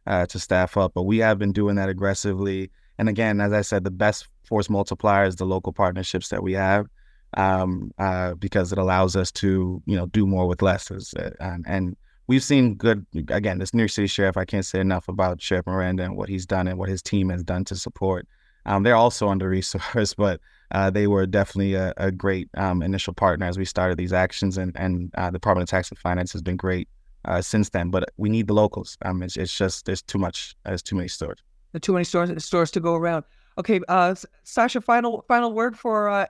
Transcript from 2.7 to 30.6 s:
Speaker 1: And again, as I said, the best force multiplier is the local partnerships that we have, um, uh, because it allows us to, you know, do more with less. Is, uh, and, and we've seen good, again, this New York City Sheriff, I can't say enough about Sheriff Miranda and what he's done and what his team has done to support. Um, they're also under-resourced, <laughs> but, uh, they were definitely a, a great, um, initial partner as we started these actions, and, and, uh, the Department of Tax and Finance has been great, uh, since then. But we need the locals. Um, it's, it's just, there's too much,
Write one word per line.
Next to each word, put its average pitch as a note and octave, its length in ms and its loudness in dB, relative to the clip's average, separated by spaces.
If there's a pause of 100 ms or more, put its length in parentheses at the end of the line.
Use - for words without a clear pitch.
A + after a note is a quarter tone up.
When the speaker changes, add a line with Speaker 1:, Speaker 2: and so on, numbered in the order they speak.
Speaker 1:
And A2 100 2
again, G#2+ 320 0
as G#2 120 2
I G#2+ 100 4
said, G2 220 0
the G2 60 -2
best G2+ 380 0 (160)
force G#2 240 0
multiplier G2+ 560 2
is F#2 120 0
the F#2 100 -4
local F#2 260 -2
partnerships F#2 580 -2
that F#2+ 120 -2
we F#2 100 -2
have, F#2+ 340 2 (500)
um, F#2 640 0
uh, F#2 360 0
because F#2 380 0
it F#2+ 60 0
allows F#2 380 2
us F#2 160 0
to, F#2 540 0
you F#2+ 100 2
know, F2 100 -2
do G2+ 200 2
more F#2 220 2
with F2+ 140 -2
less. F2+ 280 0
Is, - 240 -12
uh, - 160 -6 (100)
and, F2 260 -8
and F#2 300 -2 (300)
we've B2+ 160 4
seen B2+ 320 4
good, G#2+ 320 0 (220)
again, F#2+ 300 0
this F#2+ 160 -4
New A#2 80 4
York G#2+ 80 2
City G2+ 180 0
Sheriff, F#2+ 280 0
I F#2 80 0
can't F#2+ 200 -2
say - 140 -4
enough F#2+ 300 0
about F#2 320 0
Sheriff F2+ 260 -2
Miranda F#2 380 -2
and F#2+ 120 -6
what G2 120 -6
he's F#2 180 -6
done F#2 220 0
and F#2 100 -4
what F#2 100 -4
his F#2+ 140 -4
team F#2+ 280 0
has F2 120 -2
done F2+ 220 -2
to F#2+ 120 -8
support. F#2 520 -4 (380)
Um, G2+ 180 2
they're A#2+ 120 6
also A2+ 320 4
under-resourced, F#2+ 840 0
<laughs> - 40 -6
but, G2 220 0 (320)
uh, G2 180 2
they G2+ 160 2
were G2 200 4
definitely G2 480 2
a, F#2 220 0
a F#2+ 140 0
great, F#2+ 460 -2
um, F2+ 260 0
initial F#2+ 300 -2
partner F#2 340 2
as F2+ 120 -4
we F#2+ 60 -2
started F#2 340 0
these F2+ 140 -2
actions, F#2 440 0
and, F#2 200 -2
and, F2+ 400 -2
uh, F2+ 100 -2
the F2 60 -4
Department F2+ 360 0
of - 20 -14
Tax F#2 200 -2
and - 80 -16
Finance F2+ 340 -2
has F2 100 -8
been F2+ 140 -2
great, F2+ 320 -2 (360)
uh, F2+ 180 0
since G#2 280 0
then. F2 200 -2
But F#2 260 -2
we G#2 140 -2
need A2 160 0
the G#2 80 2
locals. G#2 500 2
Um, F#2 180 -2
it's, F2+ 140 -8
it's F#2 180 -4
just, - 300 -2
there's F#2 160 -4
too - 180 -6
much, - 360 -4 (100)